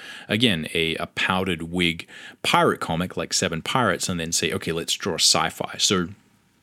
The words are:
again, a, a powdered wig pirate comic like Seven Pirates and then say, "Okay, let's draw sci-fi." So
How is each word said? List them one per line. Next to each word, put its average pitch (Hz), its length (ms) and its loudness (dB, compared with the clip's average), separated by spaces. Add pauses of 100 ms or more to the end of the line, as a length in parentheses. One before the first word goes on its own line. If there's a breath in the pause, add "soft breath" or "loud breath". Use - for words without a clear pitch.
(300 loud breath)
again, 104 440 2
a, 82 220 2
a 85 120 -4
powdered 92 560 -2
wig 85 440 0 (340 loud breath)
pirate 165 380 4
comic 85 380 -2
like 82 160 -4
Seven 82 280 0
Pirates 110 460 2
and 90 120 -2
then 82 120 -4
say, 82 220 0
"Okay, - 180 -2
let's 82 220 -2
draw 90 220 -2
sci-fi." - 640 2
So 90 300 2 (560)